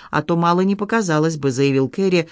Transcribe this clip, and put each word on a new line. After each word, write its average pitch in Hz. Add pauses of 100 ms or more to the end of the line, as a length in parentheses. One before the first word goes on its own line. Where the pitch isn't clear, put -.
а 151
то 170
мало 170
не 196
показалось 165
бы», — 139
заявил 135
Кэрри, 180